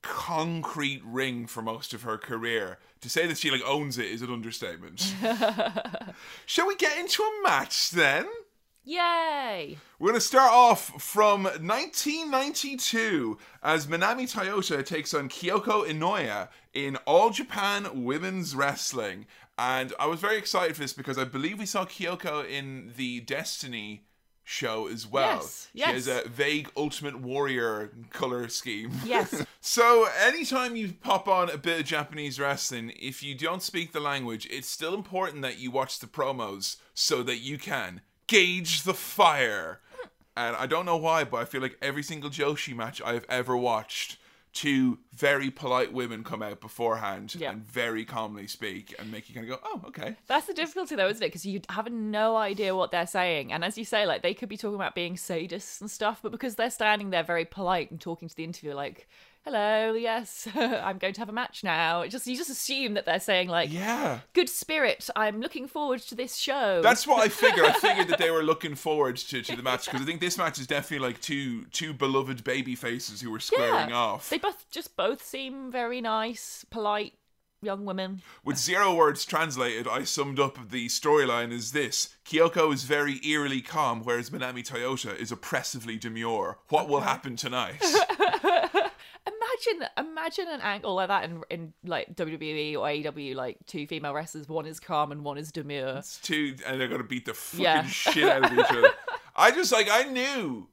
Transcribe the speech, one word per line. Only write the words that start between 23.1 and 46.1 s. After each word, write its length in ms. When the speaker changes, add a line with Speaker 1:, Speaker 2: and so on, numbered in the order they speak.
Speaker 1:
Destiny 840
show 460
as 180
well. 360
Speaker 2:
Yes, 340
Speaker 1:
She 60
has 260
Speaker 2:
yes. 160
Speaker 1:
a 40
vague 480
Ultimate 440
Warrior 720
color 380
scheme. 420
Speaker 2:
Yes. 460
Speaker 1:
<laughs> 140
So 440
anytime 560
you 180
pop 360
on 200
a 80
bit 220
of 80
Japanese 540
wrestling, 600
if 220
you 140
don't 260
speak 300
the 80
language, 500
it's 180
still 240
important 500
that 180
you 100
watch 300
the 80
promos 680
so 280
that 140
you 220
can 420
gauge 560
the 100
fire. 840
And 200
I 100
don't 180
know 120
why, 260
but 140
I 80
feel 160
like 200
every 220
single 260
Joshi 460
match 260
I've 280
ever 280
watched, 600
two 460
very 340
polite 440
women 320